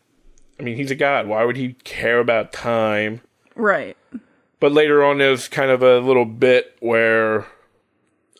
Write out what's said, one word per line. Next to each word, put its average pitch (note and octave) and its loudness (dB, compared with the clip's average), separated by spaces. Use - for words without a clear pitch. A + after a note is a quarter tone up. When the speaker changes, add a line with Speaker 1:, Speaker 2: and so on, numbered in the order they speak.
Speaker 1:
I - -14
mean, A#2+ -8
he's C3+ -8
a C3+ -4
god. C#3 -2
Why G#2+ 0
would B2 -2
he B2+ -8
care A#2 -2
about A#2 -2
time? A2 -4
Speaker 2:
Right. D#3+ -2
Speaker 1:
But C#3+ 2
later D3 4
on, C#3+ 2
there's C3+ 0
kind C3+ -2
of B2+ 2
a B2+ 6
little B2+ 2
bit B2 0
where A2+ 0